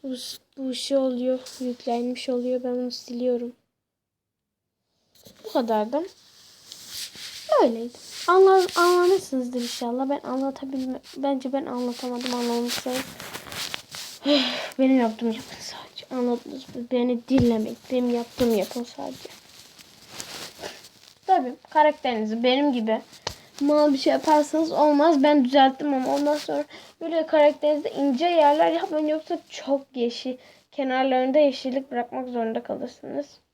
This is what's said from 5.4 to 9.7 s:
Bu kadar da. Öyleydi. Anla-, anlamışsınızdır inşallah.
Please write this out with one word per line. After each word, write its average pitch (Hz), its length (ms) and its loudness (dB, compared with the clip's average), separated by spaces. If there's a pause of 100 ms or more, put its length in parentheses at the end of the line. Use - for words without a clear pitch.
Bu - 80 -14
kadar 226 400 0
da. 311 120 -2 (1600)
Öyleydi. 233 360 0 (300)
Anla-, 381 380 8 (100)
anlamışsınızdır 349 840 2
inşallah. 240 480 -4